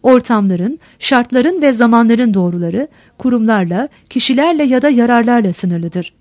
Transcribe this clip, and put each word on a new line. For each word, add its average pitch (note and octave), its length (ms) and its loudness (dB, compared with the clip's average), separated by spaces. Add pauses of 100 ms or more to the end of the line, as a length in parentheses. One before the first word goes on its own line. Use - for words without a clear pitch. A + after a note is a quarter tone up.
Ortamların, A3+ 760 0 (200)
şartların B3+ 640 0
ve C#4 100 2
zamanların A#3 640 2
doğruları, F3 540 -2 (300)
kurumlarla, A3 680 0 (220)
kişilerle D4 540 0
ya B3+ 180 2
da D4 60 2
yararlarla A#3 640 2
sınırlıdır. E3+ 680 -6